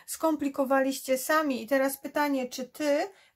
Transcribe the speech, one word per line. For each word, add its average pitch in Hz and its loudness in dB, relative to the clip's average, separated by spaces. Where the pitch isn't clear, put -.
skomplikowaliście 269 0
sami. 285 0
I 226 -8
teraz 269 2
pytanie, 277 -2
czy 254 -8
ty 302 0